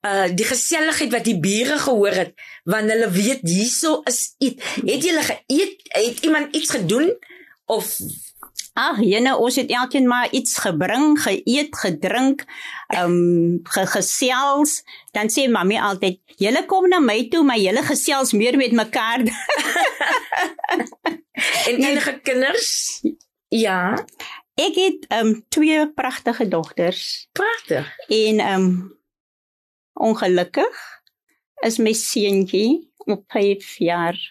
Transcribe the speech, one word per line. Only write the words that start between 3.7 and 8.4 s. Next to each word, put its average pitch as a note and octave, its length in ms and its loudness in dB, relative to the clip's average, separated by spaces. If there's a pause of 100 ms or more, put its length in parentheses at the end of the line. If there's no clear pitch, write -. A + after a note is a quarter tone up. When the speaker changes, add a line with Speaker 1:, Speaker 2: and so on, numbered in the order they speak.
Speaker 1:
is - 340 -4
iets. - 260 -2 (100)
Het C4+ 300 -2
julle E4+ 180 0
geëet? - 680 -2
Het A#3 360 -2
iemand D4+ 300 0
iets D4+ 160 -2
gedoen? B3 460 0 (500)
Of - 320 -4 (800)